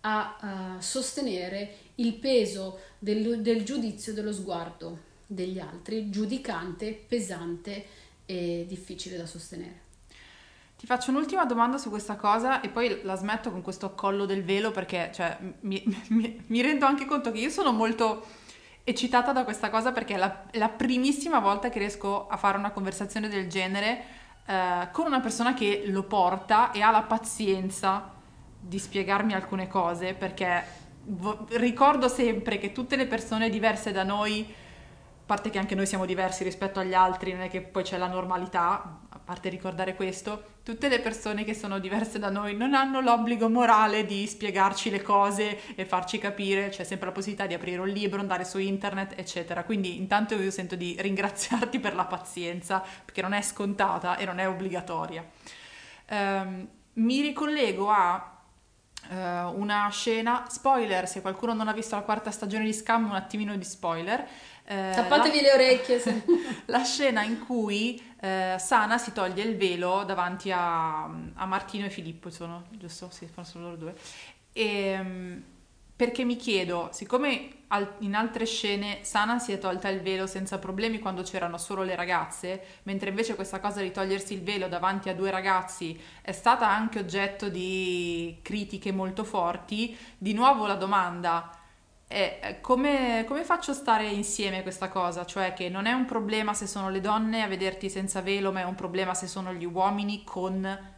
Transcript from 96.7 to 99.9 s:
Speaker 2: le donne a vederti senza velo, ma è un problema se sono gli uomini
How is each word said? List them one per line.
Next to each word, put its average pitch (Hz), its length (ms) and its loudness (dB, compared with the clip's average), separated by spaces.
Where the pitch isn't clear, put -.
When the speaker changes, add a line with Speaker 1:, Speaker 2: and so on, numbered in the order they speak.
Speaker 2:
le 190 120 -2
donne 220 420 2
a 208 40 -2
vederti 190 400 -2
senza 190 340 -2
velo, 196 300 2
ma 190 100 -2
è - 20 -2
un 180 100 -2
problema 185 400 -2
se 185 140 -4
sono 185 260 -6
gli 170 120 -6
uomini 202 580 0